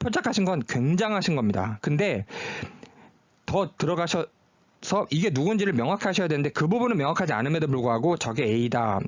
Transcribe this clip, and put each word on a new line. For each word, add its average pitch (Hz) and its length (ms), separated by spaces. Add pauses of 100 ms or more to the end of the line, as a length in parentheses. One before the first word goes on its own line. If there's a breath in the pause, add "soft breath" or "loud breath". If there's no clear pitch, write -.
포착하신 226 460
건 180 220
굉장하신 175 680
겁니다. 104 440
근데 147 460 (1200 loud breath)
더 180 320
들어가셔서 170 480 (840)
이게 165 200
누군지를 190 440
명확히 180 320
하셔야 185 200
되는데 151 240
그 151 160
부분은 233 300
명확하지 151 380
않음에도 147 340
불구하고 127 480
저게 117 300
A다, 117 600